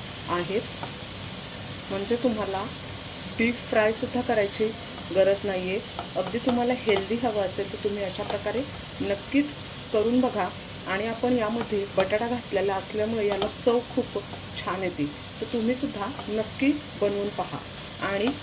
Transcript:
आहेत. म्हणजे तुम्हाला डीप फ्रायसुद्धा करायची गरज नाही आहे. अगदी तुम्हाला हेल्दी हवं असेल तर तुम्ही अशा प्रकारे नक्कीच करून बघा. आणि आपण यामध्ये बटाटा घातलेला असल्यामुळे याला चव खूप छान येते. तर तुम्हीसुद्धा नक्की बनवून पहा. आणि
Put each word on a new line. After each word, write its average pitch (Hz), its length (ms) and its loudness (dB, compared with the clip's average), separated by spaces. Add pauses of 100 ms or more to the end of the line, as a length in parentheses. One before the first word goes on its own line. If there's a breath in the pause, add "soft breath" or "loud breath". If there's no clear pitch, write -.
(280)
आहेत. 175 320 0 (1300)
म्हणजे 196 260 0
तुम्हाला 208 480 0 (720)
डीप 233 160 4
फ्रायसुद्धा 226 680 2
करायची 220 520 2 (420)
गरज 196 300 6
नाही 185 260 0
आहे. 202 100 0 (360)
अगदी 185 220 0
तुम्हाला 240 380 2
हेल्दी 202 380 2
हवं 226 280 2
असेल 190 300 -2
तर 208 120 -4
तुम्ही 202 200 0
अशा 185 180 -2
प्रकारे 208 380 0 (400)
नक्कीच 202 540 2 (380)
करून 226 280 4
बघा. 202 280 2 (380)
आणि 196 200 -2
आपण 233 260 2
यामध्ये 220 540 0 (100)
बटाटा 208 320 4
घातलेला 196 460 0
असल्यामुळे 214 520 0
याला 196 200 2
चव 233 320 4 (160)
खूप 254 100 2 (600)
छान 190 180 -2
येते. 151 240 0 (340)
तर - 120 -4
तुम्हीसुद्धा 233 540 0 (220)
नक्की 220 440 2 (300)
बनवून 202 260 2
पहा. 180 300 -4 (440)
आणि 196 240 2 (160)